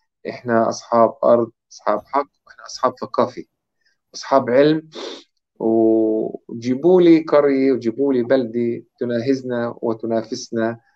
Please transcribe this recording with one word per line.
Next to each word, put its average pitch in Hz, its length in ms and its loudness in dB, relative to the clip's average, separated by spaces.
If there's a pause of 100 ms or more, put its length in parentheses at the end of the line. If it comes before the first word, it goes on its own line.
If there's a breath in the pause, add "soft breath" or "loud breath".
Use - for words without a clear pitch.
(280)
إحنا 113 400 -2
أصحاب 113 460 0 (100)
أرض، 117 260 2 (220)
أصحاب 104 340 -4
حق، 139 220 -4 (180)
وإحنا - 200 -20
أصحاب 123 340 -4
ثقافة، - 440 -4 (680)
أصحاب 135 360 -2
علم، 156 380 2 (720 loud breath)
وجيبوا 113 1400 0
لي 165 180 6
قرية 139 520 2
وجيبوا 123 400 -2
لي 123 100 0
بلدة 120 600 -2 (180)
تناهزنا 120 840 -4
وتنافسنا 113 1000 -4 (160)